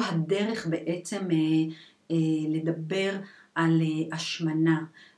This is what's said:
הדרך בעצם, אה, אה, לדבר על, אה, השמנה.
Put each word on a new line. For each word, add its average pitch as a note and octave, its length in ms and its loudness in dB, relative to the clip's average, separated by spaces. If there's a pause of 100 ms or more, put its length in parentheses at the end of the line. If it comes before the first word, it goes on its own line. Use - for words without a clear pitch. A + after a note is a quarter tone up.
הדרך F#3+ 580 0
בעצם, F3 640 -4
אה, D#3+ 60 2 (760)
אה, E3 60 0 (320)
לדבר E3 680 -2 (380)
על, E3 280 4
אה, D#3 340 -2
השמנה. D#3+ 680 0 (340)